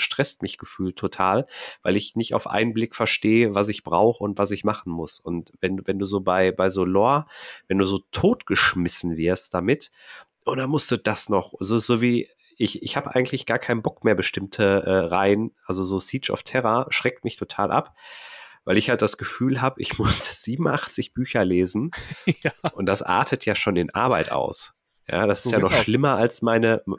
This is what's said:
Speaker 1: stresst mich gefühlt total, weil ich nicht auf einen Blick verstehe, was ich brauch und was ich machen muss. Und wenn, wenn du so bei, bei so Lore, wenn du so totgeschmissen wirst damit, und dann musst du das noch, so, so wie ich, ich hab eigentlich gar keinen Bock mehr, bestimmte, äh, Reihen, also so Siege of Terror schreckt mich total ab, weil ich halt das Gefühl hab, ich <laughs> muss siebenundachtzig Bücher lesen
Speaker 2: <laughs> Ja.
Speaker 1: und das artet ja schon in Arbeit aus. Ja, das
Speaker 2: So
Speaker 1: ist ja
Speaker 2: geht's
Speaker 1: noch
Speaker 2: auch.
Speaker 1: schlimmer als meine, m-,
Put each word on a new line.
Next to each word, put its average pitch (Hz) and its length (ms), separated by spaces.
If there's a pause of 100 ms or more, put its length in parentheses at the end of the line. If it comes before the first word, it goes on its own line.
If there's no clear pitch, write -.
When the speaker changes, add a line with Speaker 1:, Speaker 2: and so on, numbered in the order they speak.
Speaker 1:
stresst - 400
mich - 160
gefühlt - 380
total, 95 500 (360)
weil 95 140
ich - 200
nicht 113 180
auf - 140
einen 113 260
Blick 113 220
verstehe, 110 580
was 104 140
ich - 160
brauch 101 340
und 101 200
was 101 120
ich 101 140
machen 104 260
muss. 82 300
Und 87 400
wenn, 95 260
wenn 98 140
du 101 60
so 98 140
bei, 95 300
bei 92 180
so 92 160
Lore, 113 420 (420)
wenn 95 100
du 98 80
so 98 140 (100)
totgeschmissen - 1080
wirst 85 380
damit, 95 380 (520)
und 135 140
dann 131 120
musst 151 200
du 123 60
das - 320
noch, 98 320
so, 104 180
so 113 240
wie 120 260 (300)
ich, - 240
ich - 140
hab 120 120
eigentlich - 380
gar 117 120
keinen 117 240
Bock - 220
mehr, 110 100
bestimmte, 98 680
äh, 95 60 (160)
Reihen, 98 460 (120)
also 95 200
so 95 140
Siege - 340
of - 100
Terror 123 480
schreckt - 340
mich - 120
total - 360
ab, - 240 (680)
weil 95 120
ich 110 140
halt 117 120
das 107 140
Gefühl 127 460
hab, 131 180
ich - 180
<laughs> - 0
muss - 460
siebenundachtzig 143 720
Bücher 123 320
lesen 92 460 (340)
Speaker 2:
<laughs> - 160
Ja. 151 100 (200)
Speaker 1:
und 98 140
das 98 160
artet - 440
ja 104 100
schon 101 200
in 87 180
Arbeit 107 360
aus. - 440 (340)
Ja, 95 180
das 101 180
Speaker 2:
So 127 40
Speaker 1:
ist 117 60
ja 107 60
Speaker 2:
geht's 95 100
Speaker 1:
noch 123 80
Speaker 2:
auch. 113 40
Speaker 1:
schlimmer 127 340
als 117 260
meine, 113 440
m-, 95 120